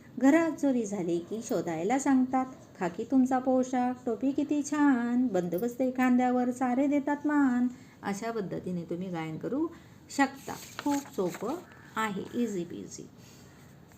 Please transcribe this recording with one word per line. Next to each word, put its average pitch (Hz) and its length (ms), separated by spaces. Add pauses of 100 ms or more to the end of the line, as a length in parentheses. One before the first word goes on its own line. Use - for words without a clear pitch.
(180)
घरात 311 320
चोरी 262 340
झाली 180 340
की 196 260
शोधायला 175 540
सांगतात, 262 480 (340)
खाकी 180 240
तुमचा 254 340
पोशाख, 254 560 (120)
टोपी 240 240
किती 294 320
छान, 254 640
बंदूक 180 360
असते 240 280
खांद्यावर, 247 600
सारे 247 360
देतात 285 400
मान." 262 420 (340)
अशा 214 300
पद्धतीने 180 520
तुम्ही 175 240
गायन 160 300
करू 294 300 (480)
शकता. - 380 (300)
खूप 285 320
सोपं 196 380 (420)
आहे, 220 260 (120)
इझी 208 300
पिझी. - 440 (880)